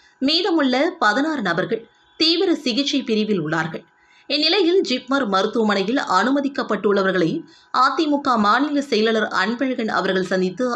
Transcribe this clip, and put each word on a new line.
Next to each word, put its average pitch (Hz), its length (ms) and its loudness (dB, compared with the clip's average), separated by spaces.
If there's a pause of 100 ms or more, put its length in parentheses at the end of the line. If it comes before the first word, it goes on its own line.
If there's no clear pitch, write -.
(220)
மீதமுள்ள 302 640 2 (140)
பதினாறு 262 460 0
நபர்கள் 175 380 -2 (380)
தீவிர 330 380 2
சிகிச்சை 262 440 -2
பிரிவில் 214 420 0
உள்ளார்கள். 160 400 -4 (460)
இந்நிலையில், 330 520 2
ஜிப்மர் 254 460 -2
மருத்துவமனையில் 208 720 0 (120)
அனுமதிக்கப்பட்டுள்ளவர்களை 202 1200 0 (460)
அதிமுக 277 640 2
மாநில 262 440 2
செயலாளர் 220 520 0
அன்பழகன் 240 580 -2
அவர்கள் 185 380 0
சந்தித்து 190 460 -2